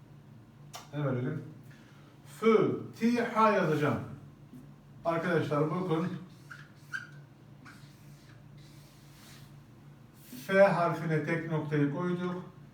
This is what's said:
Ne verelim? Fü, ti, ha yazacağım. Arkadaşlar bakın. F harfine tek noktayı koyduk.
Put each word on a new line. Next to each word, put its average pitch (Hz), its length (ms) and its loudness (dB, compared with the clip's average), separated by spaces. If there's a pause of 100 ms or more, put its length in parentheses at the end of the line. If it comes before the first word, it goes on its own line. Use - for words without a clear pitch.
(960)
Ne 147 100 -2
verelim? 123 380 -2 (1000)
Fü, 220 400 4 (200)
ti, 233 240 2
ha 214 260 4
yazacağım. 151 500 2 (1040)
Arkadaşlar 160 680 0
bakın. 175 380 -2 (4000)
F 190 160 6
harfine 156 640 2
tek 160 280 -4
noktayı 147 420 0
koyduk. 180 480 -4 (320)